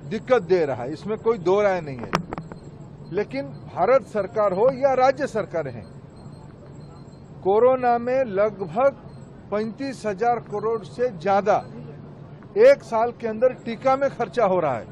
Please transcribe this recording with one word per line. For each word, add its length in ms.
दिक्कत 400
दे 220
रहा 180
है, 100
इसमें 240
कोई 220
दो 220
राय 200
नहीं 160
है। 120
लेकिन 340
भारत 400
सरकार 460
हो 200
या 220
राज्य 320
सरकार 400
है, 160
कोरोना 540
में 280
लगभग 720
पैंतीस 540
हजार 340
करोड़ 340
से 240
ज्यादा 360
एक 240
साल 280
के 160
अंदर 260
टीका 300
में 140
खर्चा 360
हो 140
रहा 160
है। 160